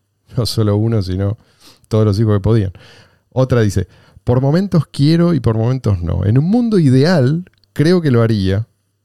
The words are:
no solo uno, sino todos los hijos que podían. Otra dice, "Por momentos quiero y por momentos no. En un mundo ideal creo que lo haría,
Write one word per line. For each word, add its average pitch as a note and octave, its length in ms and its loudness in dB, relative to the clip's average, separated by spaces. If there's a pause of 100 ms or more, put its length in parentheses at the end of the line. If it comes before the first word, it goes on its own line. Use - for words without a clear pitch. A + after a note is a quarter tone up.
(360)
no A#2+ 100 -2
solo G#2+ 300 0
uno, A2 260 0
sino F#2+ 360 -4 (500)
todos A2 160 0
los G#2 160 2
hijos G#2+ 160 2
que G2+ 40 -2
podían. G#2 320 0 (580)
Otra B2 320 0
dice, F#2+ 260 -2 (340)
"Por B2 180 0
momentos E3 460 0
quiero E3+ 480 0
y C3+ 60 -2
por A2+ 160 -2
momentos A2 440 -2
no. F2 240 -4
En G#2+ 140 2
un C#3+ 60 2
mundo A3 340 0
ideal D3 640 2 (280)
creo F3 280 0
que D#3 120 -2
lo A#2 100 4
haría, G#2 460 0 (360)